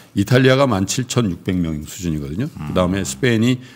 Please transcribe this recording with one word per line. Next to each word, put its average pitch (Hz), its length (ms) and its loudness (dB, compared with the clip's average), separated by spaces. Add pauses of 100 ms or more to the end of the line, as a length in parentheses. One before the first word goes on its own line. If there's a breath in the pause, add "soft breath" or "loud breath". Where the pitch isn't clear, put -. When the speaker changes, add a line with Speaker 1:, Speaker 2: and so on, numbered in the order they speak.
(140 loud breath)
Speaker 1:
이탈리아가 131 520 4
만 98 200 0
칠천육백 104 720 -2
명 80 280 -2
수준이거든요. 80 680 -6
Speaker 2:
음. 78 160 -12
Speaker 1:
그다음에 90 360 0
스페인이 120 560 0 (160 loud breath)